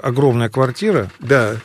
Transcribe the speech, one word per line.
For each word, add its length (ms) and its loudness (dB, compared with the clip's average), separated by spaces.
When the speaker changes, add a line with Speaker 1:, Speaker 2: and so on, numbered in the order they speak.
Speaker 1:
огромная 480 0
квартира, 600 -2
Speaker 2:
Да. 460 0